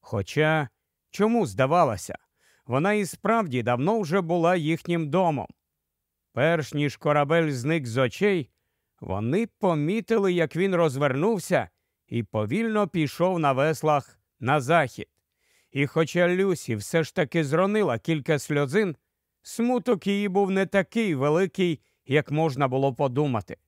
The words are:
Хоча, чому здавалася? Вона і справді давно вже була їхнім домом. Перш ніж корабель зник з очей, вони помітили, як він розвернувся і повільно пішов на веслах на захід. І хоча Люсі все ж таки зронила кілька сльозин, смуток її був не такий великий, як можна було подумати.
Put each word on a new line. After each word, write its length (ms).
Хоча, 680
чому 360
здавалася? 720
Вона 260
і 120
справді 580
давно 380
вже 200
була 360
їхнім 540
домом. 360
Перш 420
ніж 220
корабель 540
зник 360
з 120
очей, 520
вони 460
помітили, 840
як 240
він 180
розвернувся 920
і 160
повільно 680
пішов 500
на 140
веслах 680
на 200
захід. 480
І 160
хоча 420
Люсі 480
все 260
ж 120
таки 300
зронила 540
кілька 400
сльозин, 580
смуток 640
її 220
був 220
не 160
такий 480
великий, 680
як 240
можна 380
було 260
подумати. 640